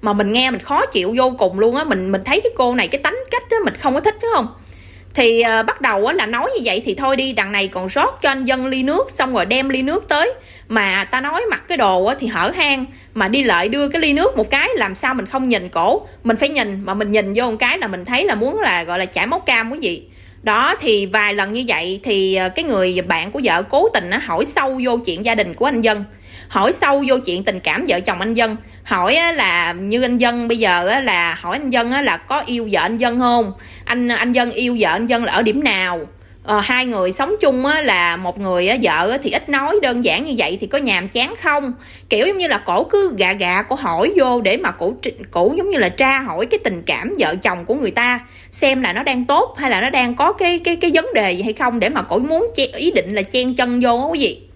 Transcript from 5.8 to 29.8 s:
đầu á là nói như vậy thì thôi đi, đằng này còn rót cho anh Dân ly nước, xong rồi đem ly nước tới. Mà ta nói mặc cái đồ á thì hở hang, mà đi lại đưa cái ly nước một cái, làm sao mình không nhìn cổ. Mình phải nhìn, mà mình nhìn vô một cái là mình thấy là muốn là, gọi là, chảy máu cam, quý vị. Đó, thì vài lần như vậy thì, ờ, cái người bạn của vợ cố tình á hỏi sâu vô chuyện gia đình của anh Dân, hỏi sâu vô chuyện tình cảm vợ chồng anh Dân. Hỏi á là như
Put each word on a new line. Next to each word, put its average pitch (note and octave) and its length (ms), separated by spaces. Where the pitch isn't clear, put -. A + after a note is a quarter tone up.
đầu G#3+ 240
á C#4 80
là F4 120
nói B3 320
như E4 80
vậy G#3 200
thì G#3 100
thôi C4+ 200
đi, C4 180
đằng G3+ 180
này G3+ 160
còn F#3 200
rót E4 340
cho D4+ 80
anh C4 160
Dân B3+ 200
ly C4 180
nước, F4+ 280
xong C4 220
rồi G#3+ 120
đem B3+ 240
ly C4 120
nước D#4 260
tới. E4+ 260
Mà G3 440
ta B3+ 100
nói D#4 200
mặc B3 160
cái F4 100
đồ F#3+ 280
á B3 140
thì B3 80
hở G#3 280
hang, C#4+ 300
mà G#3 140
đi C4+ 160
lại F#3+ 260
đưa C#4 200
cái E4 120
ly D4+ 120
nước G4 240
một - 120
cái, D4+ 260
làm G3 200
sao B3+ 180
mình A3+ 120
không C4 240
nhìn F#3 200
cổ. G3+ 380
Mình A3+ 140
phải D#4 120
nhìn, G3+ 360
mà F#3 80
mình G#3 180
nhìn G3+ 240
vô A#3+ 160
một G#3+ 80
cái B3 180
là C4+ 100
mình F3+ 180
thấy B3 200
là D#4 100
muốn C4+ 240
là, F#3+ 240
gọi F3 160
là, F#3+ 60
chảy F3+ 220
máu D#4+ 120
cam, A#3 320
quý D4+ 100
vị. F3 220
Đó, B3 360
thì G#3+ 260
vài G#3 280
lần G3+ 200
như B3 140
vậy F#3 360
thì, F#3+ 320
ờ, F#3 140
cái B3 140
người F#3 380
bạn F3 300
của C#4+ 120
vợ F#3 200
cố D#4 300
tình F3 160
á A3+ 160
hỏi - 200
sâu C4+ 380
vô B3 220
chuyện F#3 200
gia A#3 100
đình F3+ 180
của A3+ 120
anh C4 160
Dân, G#3+ 220
hỏi G3 260
sâu C#4 340
vô C4 180
chuyện F3+ 180
tình F#3+ 160
cảm F3 280
vợ F#3 120
chồng F#3+ 200
anh G#3+ 140
Dân. A3+ 220
Hỏi G3 320
á E4+ 160
là F3 420
như G3+ 280